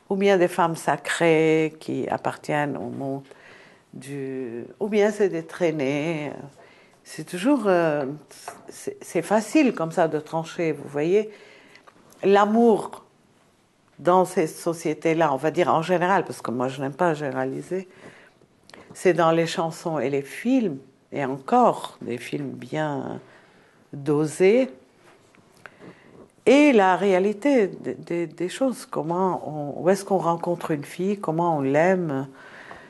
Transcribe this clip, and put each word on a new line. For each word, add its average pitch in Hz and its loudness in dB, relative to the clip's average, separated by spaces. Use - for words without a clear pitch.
ou 202 -2
bien 196 4
des 175 4
femmes 170 0
sacrées 160 2
qui 131 -6
appartiennent 147 -4
au 120 -10
monde 135 -8
du, 131 -10
ou 214 -4
bien 208 2
c'est 208 2
des 165 -6
traînées. 151 -2
C'est - -14
toujours, 220 0
euh, 160 2
c'est, - -12
c'est - -4
facile 220 2
comme 165 -6
ça 165 2
de 151 -4
trancher, 160 -4
vous 143 -12
voyez. 175 0
L'amour 208 4
dans 180 4
ces 175 -2
sociétés-là, 160 -2
on 135 0
va 151 -2
dire 143 2
en 156 2
général, 180 2
parce - -12
que - -6
moi 127 -2
je 135 -8
n'aime 139 -6
pas 175 0
généraliser, 147 -6
c'est 180 2
dans 165 4
les 165 2
chansons 165 -4
et 123 -2
les 139 -2
films, 220 -2
et 143 -4
encore 143 0
des 117 -6
films 139 -8
bien 131 -6
dosés, 156 2
et 285 8
la 190 6
réalité 202 2
des, 147 -8
des, 170 -6
des 170 -6
choses, 262 -4
comment 170 -2
on, 147 -8
où 160 2
est-ce 190 2
qu'on 196 0
rencontre 170 -2
une 143 -4
fille, 196 -4
comment 165 -2
on 139 -2
l'aime, 147 2